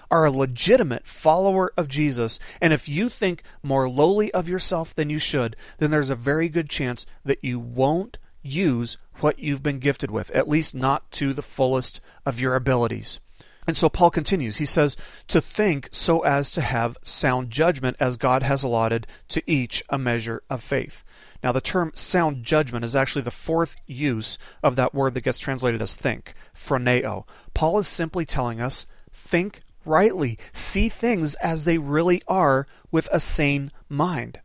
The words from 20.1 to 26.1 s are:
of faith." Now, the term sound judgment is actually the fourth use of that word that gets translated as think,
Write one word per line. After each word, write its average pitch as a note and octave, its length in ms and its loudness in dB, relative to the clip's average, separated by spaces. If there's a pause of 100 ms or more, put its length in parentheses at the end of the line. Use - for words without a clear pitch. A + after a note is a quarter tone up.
of B2+ 140 -6
faith." - 400 -6 (400)
Now, B2+ 80 0
the B2+ 100 0
term F3 340 -2
sound D3+ 480 0
judgment B2 420 0
is A#2 100 -2
actually C3+ 280 0
the A#2 80 -6
fourth E3 440 -2 (120)
use B2+ 500 -4 (240)
of C3+ 140 2
that B2 180 2
word C3+ 220 0
that B2+ 80 -6
gets C3 160 -2
translated B2+ 420 -2
as F#2+ 140 -4
think, - 400 -4 (200)